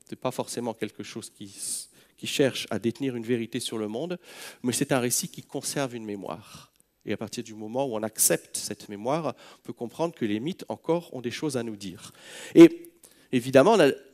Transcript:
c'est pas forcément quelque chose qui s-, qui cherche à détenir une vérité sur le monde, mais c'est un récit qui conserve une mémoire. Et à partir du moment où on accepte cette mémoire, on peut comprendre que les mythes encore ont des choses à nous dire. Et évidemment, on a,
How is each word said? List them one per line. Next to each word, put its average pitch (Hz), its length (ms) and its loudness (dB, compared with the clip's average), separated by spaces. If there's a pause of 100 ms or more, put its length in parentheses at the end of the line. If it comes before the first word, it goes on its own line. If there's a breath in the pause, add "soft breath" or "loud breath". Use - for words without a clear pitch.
c'est - 100 -14
pas 127 120 -4
forcément 120 420 -8
quelque 107 300 -10
chose - 280 -14
qui - 140 -18
s-, - 460 -12 (260 soft breath)
qui - 100 -12
cherche - 440 0
à 110 80 -4
détenir 120 380 -4
une 113 80 -8
vérité 117 360 -4
sur 117 180 -8
le 107 100 -4
monde, 160 300 -6 (440 loud breath)
mais 123 100 0
c'est 143 200 0
un 135 80 2
récit 123 280 -2
qui - 140 -16
conserve 135 520 -6
une 113 100 -10
mémoire. 101 680 -12 (320)
Et 107 80 -6
à 101 40 -4
partir 110 280 -10
du 107 100 -16
moment 110 320 -6
où 117 80 -6
on 107 80 -4
accepte - 540 -2
cette - 320 -10
mémoire, 123 460 -4 (260 loud breath)
on - 20 -20
peut 120 100 -14
comprendre 156 420 -6
que - 100 -6
les 107 160 -2
mythes 156 280 -8
encore - 460 -4
ont 127 60 -10
des 120 100 -6
choses 135 260 -6
à 120 60 -2
nous 113 140 -8
dire. 98 360 -14 (420 loud breath)
Et - 360 12 (420 soft breath)
évidemment, 131 420 6
on 196 60 6
a, 143 100 8 (240)